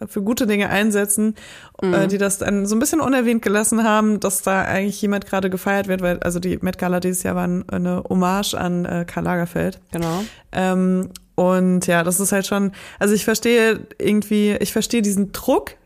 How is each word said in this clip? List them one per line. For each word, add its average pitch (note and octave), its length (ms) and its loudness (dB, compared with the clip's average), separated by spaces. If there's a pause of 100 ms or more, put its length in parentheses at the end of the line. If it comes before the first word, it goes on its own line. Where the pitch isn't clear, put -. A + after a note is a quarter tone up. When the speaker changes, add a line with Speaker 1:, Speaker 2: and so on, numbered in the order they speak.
Speaker 1:
für - 140 -6
gute A#3 260 0
Dinge G3+ 220 2
einsetzen, G#3 680 2 (460)
Speaker 2:
Mhm. F#3 140 0
Speaker 1:
äh, F#3+ 140 4
die G3 100 0
das G3 180 0
dann G3+ 300 -2
so G#3+ 100 0
ein - 20 2
bisschen D4+ 220 0
unerwähnt B3 400 2
gelassen G#3+ 440 2
haben, G#3+ 360 2
dass G3 220 -2
da F#3+ 220 0
eigentlich G3 360 -2
jemand G3+ 240 0
gerade F#3+ 240 -2
gefeiert G3 400 -2
wird, F#3 140 -2
weil, F3 160 0
also F3 220 -2
die F3 200 -2
Met F#3 160 -2
Gala F3+ 240 0
dieses F3+ 220 -2
Jahr F#3 140 -2
war F3+ 100 -2
ein, F3+ 240 -2
eine F3+ 360 -2
Hommage F#3 460 0
an, F3 320 -2
äh, F3 220 -4
Karl E3+ 180 -6
Lagerfeld. F3 560 -2 (120)
Speaker 2:
Genau. E3+ 320 -2 (280)
Speaker 1:
Ähm, F#3 560 0 (280)
und F#3 500 2
ja, E3+ 180 4
das F3+ 160 0
ist G3 120 -2
halt G3 140 0
schon, G3+ 260 -2 (260)
also G#3 160 2
ich G3+ 100 0
verstehe A3+ 560 2 (180)
irgendwie, G#3 600 2
ich - 140 -2
verstehe A3+ 260 0
diesen G3+ 320 0
Druck E4 380 0 (140)